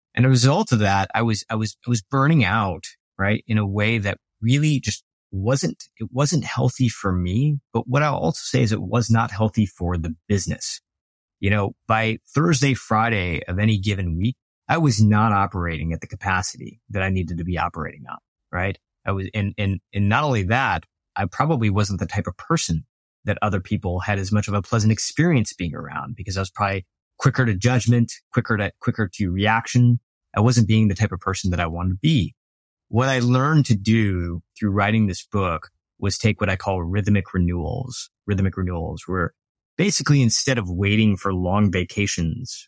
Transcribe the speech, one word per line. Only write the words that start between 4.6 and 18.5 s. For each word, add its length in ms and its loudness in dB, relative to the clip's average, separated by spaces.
just 240 -6
wasn't, 540 -2
it 140 -10
wasn't 320 0
healthy 460 0
for 240 -4
me. 460 0
But 160 -4
what 160 0
I'll 120 0
also 280 -4
say 200 0
is 100 0
it 80 -4
was 280 -2
not 220 2
healthy 340 0
for 320 -4
the 160 -6
business. 540 -4
You 120 0
know, 220 0
by 300 0
Thursday, 380 2
Friday 720 -2
of 120 -4
any 200 4
given 380 -2
week, 180 -2
I 100 2
was 240 4
not 300 4
operating 600 -2
at 80 -8
the 60 -14
capacity 840 -6
that 120 -4
I 80 -2
needed 280 -2
to 80 -6
be 120 -4
operating 520 -6
on, 80 -14